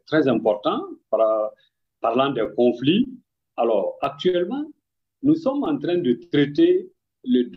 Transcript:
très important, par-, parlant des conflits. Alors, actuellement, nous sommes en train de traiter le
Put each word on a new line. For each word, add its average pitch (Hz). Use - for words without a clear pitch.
très 151
important, 123
par-, 220
parlant 131
des 117
conflits. 123
Alors, 110
actuellement, 180
nous 151
sommes 269
en 156
train 175
de -
traiter 160
le 123